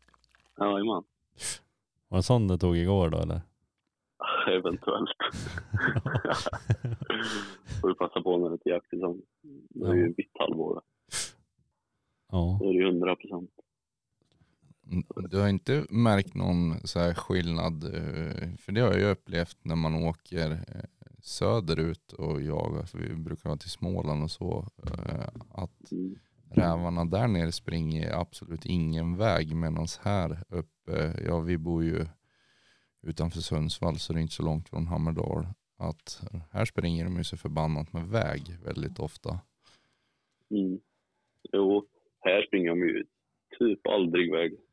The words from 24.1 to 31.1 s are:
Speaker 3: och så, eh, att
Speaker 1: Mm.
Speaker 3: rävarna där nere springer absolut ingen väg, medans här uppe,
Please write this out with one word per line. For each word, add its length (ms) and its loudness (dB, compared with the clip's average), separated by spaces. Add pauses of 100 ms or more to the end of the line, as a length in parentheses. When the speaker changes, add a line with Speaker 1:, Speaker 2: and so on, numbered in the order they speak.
Speaker 3:
och 80 -2
så, 380 -4 (180)
eh, 420 -6 (260)
att 380 -10
Speaker 1:
Mm. 220 -6 (360)
Speaker 3:
rävarna 540 2
där 240 2
nere 240 2
springer 680 -2
absolut 460 -8
ingen 500 0
väg, 400 2
medans 420 -2
här 500 -2
uppe, 800 -4